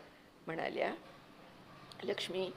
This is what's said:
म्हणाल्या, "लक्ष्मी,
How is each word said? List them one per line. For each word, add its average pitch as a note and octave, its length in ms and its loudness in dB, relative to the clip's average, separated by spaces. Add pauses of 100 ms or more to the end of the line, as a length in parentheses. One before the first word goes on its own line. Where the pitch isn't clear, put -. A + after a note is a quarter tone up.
(460)
म्हणाल्या, E3 480 4 (1120)
"लक्ष्मी, F#3 520 4